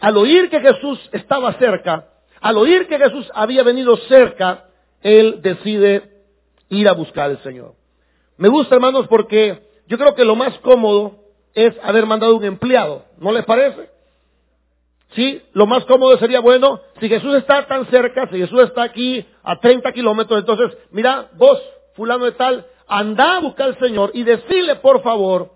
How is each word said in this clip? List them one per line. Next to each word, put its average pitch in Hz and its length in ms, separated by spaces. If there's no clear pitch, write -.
al 208 160
oír 320 320
que 311 100
Jesús 269 400
estaba 254 400
cerca, 180 560
al 214 160
oír 349 300
que 302 100
Jesús 262 360
había 247 300
venido 247 320
cerca, 196 720
él 220 400
decide 196 840
ir 202 200
a 185 40
buscar 151 360
al 139 140
Señor. 127 300
Me 190 120
gusta, 262 260
hermanos, 254 320
porque 214 540
yo 226 100
creo 285 180
que 247 100
lo 220 100
más 247 240
cómodo 208 640
es 226 280
haber 214 240
mandado 220 300
un 208 80
empleado, 202 600
¿no 180 140
les 226 140
parece? 254 440
Sí, 269 260
lo 202 120
más 247 200
cómodo 254 320
sería, 240 240
bueno, 254 400
si 220 80
Jesús 226 280
está 277 300
tan 262 220
cerca, 247 420
si 180 80
Jesús 180 240
está 233 220
aquí 240 420
a - 160
treinta 247 340
kilómetros, 220 460
entonces, 208 380
mira, 247 440
vos, 254 260
fulano 240 300
de 240 80
tal, 254 340
andá 214 500
a - 20
buscar 277 300
al 254 100
Señor 208 340
y 240 100
decirle, 285 520
por 269 260
favor, 196 540